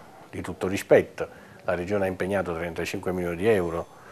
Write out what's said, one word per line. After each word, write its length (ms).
di 120
tutto 260
rispetto. 600
La 100
Regione 300
ha 20
impegnato 460
trentacinque 580
milioni 240
di 120
euro, 400